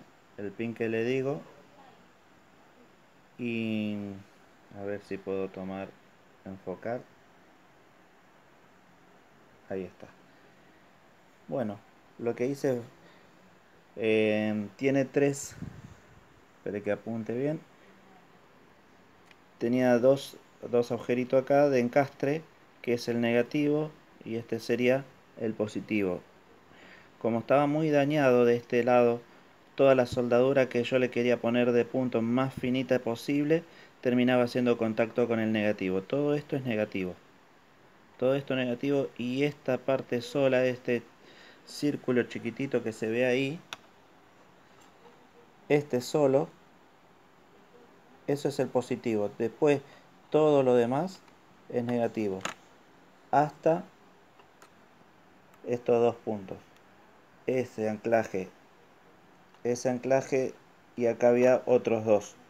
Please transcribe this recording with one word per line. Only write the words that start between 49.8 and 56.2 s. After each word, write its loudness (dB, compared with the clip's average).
todo 4
lo 4
demás 0
es -4
negativo, -2
hasta 0
estos 0
dos 2
puntos, -8